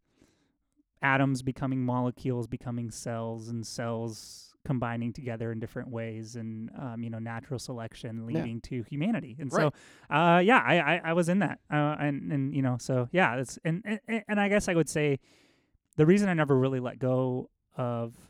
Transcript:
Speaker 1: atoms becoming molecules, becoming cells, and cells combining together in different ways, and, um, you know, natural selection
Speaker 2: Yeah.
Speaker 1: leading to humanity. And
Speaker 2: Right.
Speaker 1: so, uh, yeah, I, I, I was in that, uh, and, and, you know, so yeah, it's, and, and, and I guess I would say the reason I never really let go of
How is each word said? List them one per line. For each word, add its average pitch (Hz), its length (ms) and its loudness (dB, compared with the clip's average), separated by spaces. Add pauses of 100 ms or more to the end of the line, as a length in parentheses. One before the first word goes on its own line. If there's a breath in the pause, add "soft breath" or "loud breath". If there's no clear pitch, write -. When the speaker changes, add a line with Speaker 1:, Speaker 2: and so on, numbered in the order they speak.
(1000 soft breath)
Speaker 1:
atoms 135 420 2
becoming 131 420 -2
molecules, 123 640 -2
becoming 120 420 -8
cells, 113 580 -8
and 117 180 -6
cells 117 880 -8 (100)
combining 117 480 -4
together 117 400 -6
in 110 80 -6
different 120 300 -10
ways, 113 460 -8
and, 113 400 -8
um, 117 280 -8
you 113 60 -6
know, 113 100 -8
natural 117 400 -8
selection 113 580 -10 (100)
Speaker 2:
Yeah. - 120 -2
Speaker 1:
leading 117 220 -6
to 123 200 -6
humanity. 143 560 -4
And 135 140 -8
Speaker 2:
Right. 156 200 4 (380 loud breath)
Speaker 1:
so, - 40 0
uh, 170 260 8
yeah, 220 180 8
I, 139 200 4 (180)
I, 170 80 -2
I 165 80 0
was 170 160 2
in 180 100 2
that, 156 220 -2 (120)
uh, 147 280 2
and, 143 320 -2
and, 139 220 0
you 135 80 0
know, 127 180 2
so 123 320 0
yeah, 147 240 4
it's, 127 280 -6
and, 165 180 -2 (260)
and, 220 180 -4
and 208 140 0
I 202 80 4
guess 202 200 2
I 185 60 2
would 160 140 4
say 147 320 0 (760 soft breath)
the 156 100 6
reason 202 220 6
I 180 60 2
never 143 240 4
really 131 220 2
let 120 180 -6
go 127 520 0 (260)
of 117 380 -4 (160)